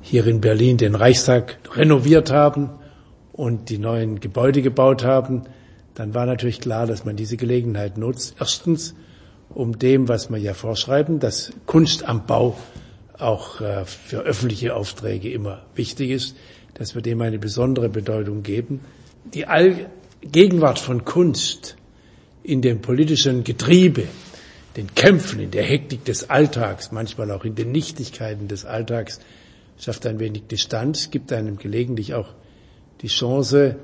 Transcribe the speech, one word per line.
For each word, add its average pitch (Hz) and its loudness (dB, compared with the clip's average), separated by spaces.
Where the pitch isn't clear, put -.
hier 113 2
in 113 2
Berlin 113 4
den 104 2
Reichstag 123 4
renoviert 156 6
haben 143 4
und 117 -4
die 107 -4
neuen 110 -2
Gebäude 127 2
gebaut 131 4
haben, 131 2
dann 107 -8
war 123 0
natürlich 120 -2
klar, 117 -2
dass 110 -6
man 107 -6
diese 110 -8
Gelegenheit 117 -2
nutzt. 120 -6
Erstens, - -2
um 117 -6
dem, 131 4
was 117 -2
wir 113 -6
ja 104 -6
vorschreiben, 139 -2
dass - -4
Kunst - 4
am 113 -2
Bau 117 0
auch, 110 -4
äh, 101 -6
für - -12
öffentliche 120 -4
Aufträge 104 -6
immer 101 -8
wichtig 127 -4
ist, 131 -6
dass - -12
wir 117 -6
dem 113 -4
eine 110 -2
besondere 117 0
Bedeutung 104 -4
geben. 117 -6
Die 147 -8
All-, 175 2
Gegenwart 160 4
von 123 -4
Kunst - -2
in 131 0
dem 120 2
politischen 131 2
Getriebe, 135 4
den 101 -10
Kämpfen, 156 4
in 95 -8
der 104 0
Hektik 139 -2
des - -6
Alltags, 120 2
manchmal 110 -6
auch 98 -8
in 107 -6
den 113 -4
Nichtigkeiten 110 -6
des 101 -10
Alltags, 113 -6
schafft - -10
ein 110 -6
wenig 107 -8
Distanz, 120 -6
gibt - -6
einem 107 -6
gelegentlich 113 -6
auch 110 -8
die 113 -10
Chance 131 2